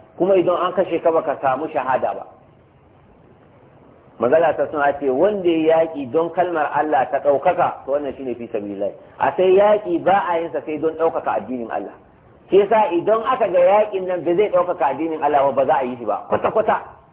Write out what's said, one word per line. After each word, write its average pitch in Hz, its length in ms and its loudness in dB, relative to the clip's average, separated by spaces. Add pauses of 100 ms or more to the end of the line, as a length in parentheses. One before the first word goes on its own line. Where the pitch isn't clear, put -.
(180)
Kuma 185 180 2
idan 175 220 2
an 170 160 -2
kashe 170 280 -2
ka 165 100 2
baka 151 300 0
samu 139 280 -2
shahada 127 440 -2
ba. - 120 -12 (1900)
Magana 147 360 4
ta 147 160 -2
suna 143 280 0
ce 139 100 -2
wanda 175 400 0
ya 160 340 2
yaƙi 143 280 -8
don 160 200 0
kalmar 175 420 -2
Allah 147 380 0
ta 139 80 0
ɗaukaka, 147 640 0
to 131 60 -6
wannan 139 260 -4
shine 131 180 -6
fi 117 120 -12
sabilillah. 101 440 -6 (280)
A 135 180 0
sai 185 220 4
yaƙi 196 440 2
ba 185 240 2
a 170 120 -2
yin 165 120 -6
sa 147 140 -6
sai 156 140 -6
don 160 160 -2
ɗaukaka 160 420 -2
addinin 113 320 -8
Allah. 95 240 -8 (560)
Shi 170 80 4
yasa 208 380 4
idan 202 320 0
aka 240 200 0
ga 180 120 2
yaƙin 190 480 4
nan 180 160 -4
ba 170 120 0
zai 202 140 2
ɗaukaka 175 400 0
addinin 156 320 -4
Allah 143 300 2
ba, - 0 -
ba 135 140 0
za 147 140 2
a 135 40 -2
yi 123 140 -6
shi 120 80 -12
ba. 101 240 -4
Kwata-kwata 208 520 0 (320)